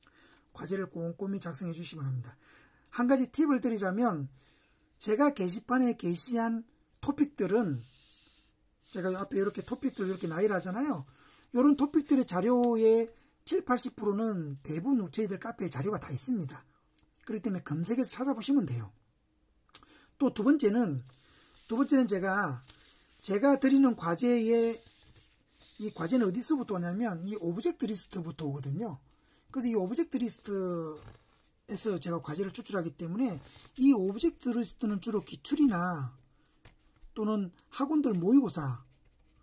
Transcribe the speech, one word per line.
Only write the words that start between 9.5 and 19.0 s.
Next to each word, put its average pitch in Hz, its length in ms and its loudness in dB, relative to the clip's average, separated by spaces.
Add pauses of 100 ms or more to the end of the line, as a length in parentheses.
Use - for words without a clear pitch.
토픽들 226 480 -4
이렇게 185 180 -4
나열하잖아요. 190 800 -2 (500)
요런 285 220 6
토픽들의 277 500 2
자료의 226 840 4 (320)
칠팔십 254 520 0
프로는 202 640 -4
대부분 202 400 0
우체이들 185 360 -4
카페에 220 300 -8
자료가 190 320 -4
다 - 100 -12
있습니다. 160 540 0 (640)
그렇기 214 160 -6
때문에 185 220 -4
검색해서 185 460 -2
찾아보시면 262 540 0
돼요. 120 260 -6 (1300)